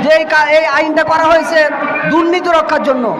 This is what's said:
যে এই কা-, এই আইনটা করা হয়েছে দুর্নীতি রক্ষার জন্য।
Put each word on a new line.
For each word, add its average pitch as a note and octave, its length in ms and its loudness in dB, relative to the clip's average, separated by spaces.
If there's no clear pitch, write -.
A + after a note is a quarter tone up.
যে C#4+ 60 -2
এই D#4+ 160 2
কা-, D4+ 320 0
এই D#4+ 80 2
আইনটা D#4 380 0
করা D#4+ 280 0
হয়েছে E4 280 2
দুর্নীতি E4+ 400 0
রক্ষার D#4 340 0
জন্য। B3+ 220 0